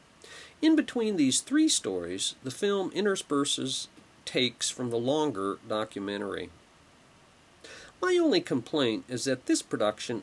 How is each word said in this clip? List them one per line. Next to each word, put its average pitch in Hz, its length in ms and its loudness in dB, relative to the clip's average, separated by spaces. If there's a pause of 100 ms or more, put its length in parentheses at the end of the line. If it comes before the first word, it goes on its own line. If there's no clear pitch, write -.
(600)
In 320 160 6
between 220 400 0
these 135 240 4
three 311 260 4
stories, 92 760 -2
the 131 80 -6
film 202 420 -2
intersperses 143 960 -2 (360)
takes - 440 -2
from 123 220 -4
the 117 60 0
longer 117 600 0 (100)
documentary. 101 840 -4 (1500)
My 359 220 2
only 262 200 6
complaint 120 680 0
is 123 140 -4
that 131 240 -2
this 320 160 2
production 110 600 -2